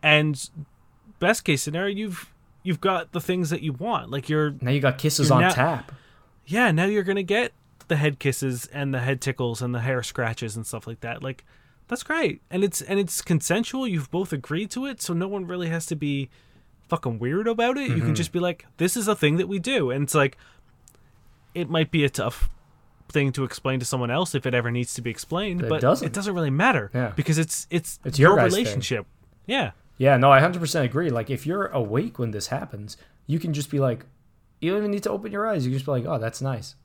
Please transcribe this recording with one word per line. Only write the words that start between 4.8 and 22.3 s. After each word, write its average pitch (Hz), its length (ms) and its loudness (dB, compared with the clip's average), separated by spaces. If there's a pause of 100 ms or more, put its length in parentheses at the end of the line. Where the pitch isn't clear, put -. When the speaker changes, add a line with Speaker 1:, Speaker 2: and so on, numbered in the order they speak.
Speaker 2:
got 135 180 2
kisses 151 300 2
Speaker 1:
you're 135 80 8
Speaker 2:
on 123 80 8
Speaker 1:
now 120 60 6
Speaker 2:
tap. 127 420 0 (540)
Speaker 1:
Yeah, 214 260 2
now 160 120 2
you're 208 180 2
gonna 196 200 0
get 202 300 0 (360)
the 160 80 2
head 147 220 0
kisses 131 480 -2
and 139 260 -4
the 127 80 -2
head 131 200 -2
tickles 120 420 -2
and 123 120 -2
the 120 60 -2
hair 127 220 0
scratches 113 540 -6
and 113 100 -8
stuff - 200 -10
like 117 140 -14
that. 117 220 -10
Like, 135 220 -10 (440)
that's 247 140 -6
great. 302 480 -2
And 185 140 0
it's, - 180 -2
and 196 160 -2
it's - 240 -4
consensual. 226 680 -2
You've 160 220 -4
both 180 220 -4
agreed 160 400 -6
to 254 140 -6
it, 262 140 -10
so 175 140 -4
no 180 140 -2
one 190 180 -6
really 175 220 -6
has 165 180 -4
to 165 100 -6
be 139 320 -4 (600)
fucking 113 300 -4
weird 160 300 -2
about 233 300 0
it. 277 100 -4
You - 60 0
can 165 80 0
Speaker 2:
Mm-hmm. 135 120 2
Speaker 1:
just 170 180 -2
be 180 80 -2
like, 175 260 -4 (100)
"This 180 200 0
is 214 120 -2
a 214 80 2
thing 151 220 4
that 185 100 0
we 196 100 -2
do." 185 320 0
And 135 120 0
it's 139 120 -2
like, 139 220 4 (1200)
it 170 160 -4
might 160 200 2
be 151 140 4
a 139 60 4
tough - 400 0 (580)